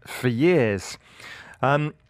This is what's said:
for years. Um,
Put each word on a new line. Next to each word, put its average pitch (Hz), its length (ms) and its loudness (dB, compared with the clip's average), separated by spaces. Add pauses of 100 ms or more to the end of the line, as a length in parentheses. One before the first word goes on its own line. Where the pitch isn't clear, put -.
for - 220 -4
years. 123 680 2 (640)
Um, 147 320 2 (160)